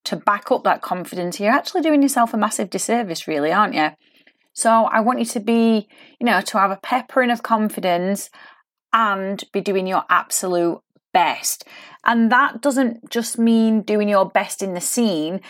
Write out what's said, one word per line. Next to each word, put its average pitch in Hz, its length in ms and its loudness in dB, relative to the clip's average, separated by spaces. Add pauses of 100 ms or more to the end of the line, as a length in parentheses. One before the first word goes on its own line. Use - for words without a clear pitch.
to 196 100 -6
back 202 340 -2
up - 140 2
that - 180 0
confidence, 180 560 -8
you're 208 140 0
actually 277 300 -2
doing 302 200 4
yourself 240 320 0
a 226 40 -2
massive 214 320 -2
disservice, 196 580 -4
really, 156 240 -2
aren't 202 220 0
you? 156 160 0 (600)
So 226 340 2
I - 120 0
want 233 220 0
you 233 60 -2
to 233 140 -8
be, 226 480 2 (300)
you 233 80 -2
know, 196 140 4
to 202 180 -4
have 190 140 2
a 196 100 -8
peppering 247 480 0
of 233 140 -2
confidence 196 840 -2 (640)
and 202 600 0
be 202 80 -2
doing 185 260 -2
your 185 220 0
absolute 175 720 0 (320)
best. - 520 0 (400)
And 233 260 2
that 254 320 2
doesn't 254 480 -2
just 233 280 -4
mean 226 440 4
doing 208 260 0
your 190 200 2
best 202 340 -2
in 190 120 -6
the 180 60 -8
scene. 180 680 -2